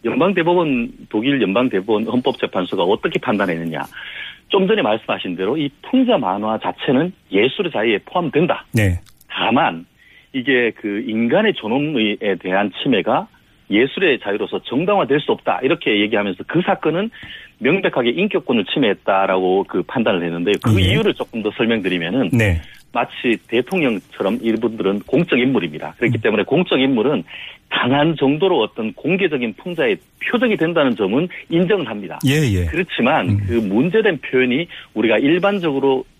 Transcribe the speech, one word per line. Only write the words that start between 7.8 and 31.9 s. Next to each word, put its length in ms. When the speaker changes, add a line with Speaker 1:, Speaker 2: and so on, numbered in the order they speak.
Speaker 1:
포함된다. 680
Speaker 2:
네. 280
Speaker 1:
다만 580
이게 440
그 300
인간의 480
존엄에 640
대한 320
침해가 460
예술의 520
자유로서 420
정당화될 580
수 120
없다. 300
이렇게 380
얘기하면서 460
그 180
사건은 460
명백하게 520
인격권을 560
침해했다라고 1000
그 180
판단을 400
했는데요. 400
그 180
Speaker 2:
예. 120
Speaker 1:
이유를 220
조금 280
더 80
설명드리면은 840
Speaker 2:
네. 280
Speaker 1:
마치 440
대통령처럼 920
이분들은 600
공적 380
인물입니다. 600
그렇기 200
Speaker 2:
음. 20
Speaker 1:
때문에 240
공적 360
인물은 440
강한 480
정도로 440
어떤 320
공개적인 640
풍자의 420
표적이 320
된다는 380
점은 340
인정을 380
합니다. 380